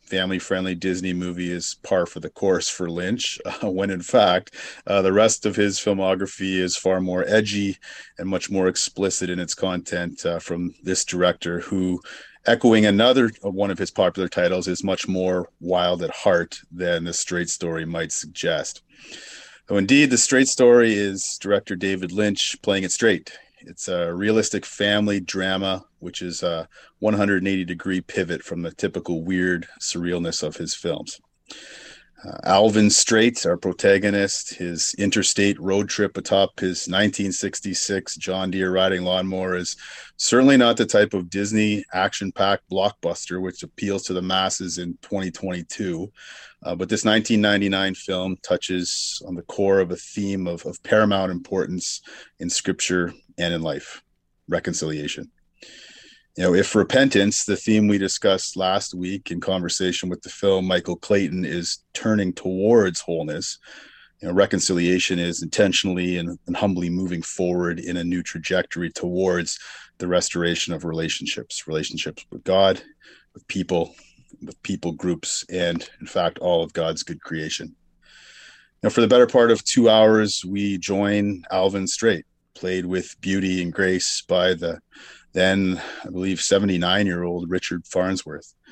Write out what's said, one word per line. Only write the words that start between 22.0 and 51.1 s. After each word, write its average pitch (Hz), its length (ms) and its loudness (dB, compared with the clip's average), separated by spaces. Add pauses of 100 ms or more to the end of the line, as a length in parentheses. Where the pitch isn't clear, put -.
Lynch 101 480 0
playing 98 240 0
it 90 80 -4
straight. 104 400 2 (280)
It's - 280 -14
a 87 240 -2
realistic 104 540 0
family 104 540 0
drama, 95 640 -4 (140)
which 87 200 -12
is 87 220 -8
a 82 260 -4 (300)
one 107 160 0
hundred 101 240 2
and 92 100 -2
eighty 95 160 0
degree 90 380 -4
pivot 87 400 -4
from - 180 -8
the 82 120 -8
typical 85 520 -4
weird 90 420 -2 (140)
surrealness 87 640 -4
of - 160 -6
his 80 160 -8
films. - 440 -8 (1080)
Uh, - 180 -14
Alvin 104 440 6
Straight, 113 560 4
our 85 120 2
protagonist, 98 1000 2
his 87 440 -4
interstate 101 600 2
road 98 280 0
trip - 300 -2
atop 98 420 2
his 92 280 -4
nineteen 98 440 0
sixty-six - 840 -6
John 95 340 -4
Deere 92 200 0
riding 92 320 2
lawnmower 92 540 -2
is 90 200 -6 (400)
certainly 131 420 6
not 117 180 6
the 113 100 2
type 104 280 4
of 90 160 -6
Disney 104 540 0 (100)
action-packed 98 760 -2
blockbuster 92 720 -4
which 92 220 -8
appeals 98 420 -4
to - 80 -6
the 90 100 -2
masses 92 540 -2
in 87 240 -8
twenty 95 300 -6
twenty-two. 90 840 -6 (500)
Uh, 85 120 -6
but 87 140 -4
this 107 160 0
nineteen 110 380 4
ninety-nine 98 520 2
film 92 480 -4
touches - 840 -4
on 92 80 -8
the 85 80 -8
core 98 380 2
of 90 100 -2
a 90 60 -4
theme 98 500 -6
of, 85 180 -6
of 85 180 -10
paramount 101 480 2